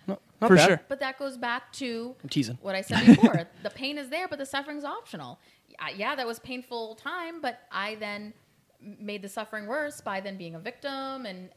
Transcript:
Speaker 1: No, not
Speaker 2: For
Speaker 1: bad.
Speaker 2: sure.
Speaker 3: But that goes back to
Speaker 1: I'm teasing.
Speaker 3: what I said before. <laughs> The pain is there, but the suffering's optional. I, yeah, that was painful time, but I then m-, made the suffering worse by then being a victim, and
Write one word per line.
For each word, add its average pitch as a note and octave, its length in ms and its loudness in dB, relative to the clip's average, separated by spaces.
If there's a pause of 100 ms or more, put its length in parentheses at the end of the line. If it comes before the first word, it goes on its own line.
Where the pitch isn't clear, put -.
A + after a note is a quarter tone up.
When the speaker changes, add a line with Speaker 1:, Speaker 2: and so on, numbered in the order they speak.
Speaker 1:
No, F#3+ 120 -6 (200)
not A3 80 4
Speaker 2:
For F#3+ 100 10
Speaker 1:
bad. D#3+ 100 10
Speaker 2:
sure. F#3 220 4
Speaker 3:
But C#4 100 -4
that C4 180 -6
goes C4+ 200 -8
back A#3+ 360 -6
to A#3+ 480 -6
Speaker 1:
I'm D3 80 -12
teasing. B2 320 -2
Speaker 3:
what G3 140 -4
I F#3+ 60 -2
said A3 240 0
before. F#3+ 500 10
<laughs> - 80 -14
The G#3 80 -6
pain C#4+ 260 -6
is C4+ 120 -10
there, E4+ 180 -4
but D4+ 100 -8
the C#4 80 -8
suffering's C#4+ 380 -6
optional. B3 560 -12 (400)
I, D3+ 120 -6
yeah, G#3 240 -4
that B3+ 120 -4
was A#3 100 -6
painful A#3+ 580 -10
time, E4 460 -8
but B3 200 -6 (100)
I G#3 240 -4
then G#3 360 -8 (540)
m-, G3+ 140 -18
made G#3 240 -10
the F#3+ 60 -12
suffering G#3+ 360 -8
worse D4 360 -6
by G3 200 -4
then G3 160 -10
being E3+ 160 -10
a D#3+ 60 -12
victim, C4+ 640 -8
and F#3 320 -12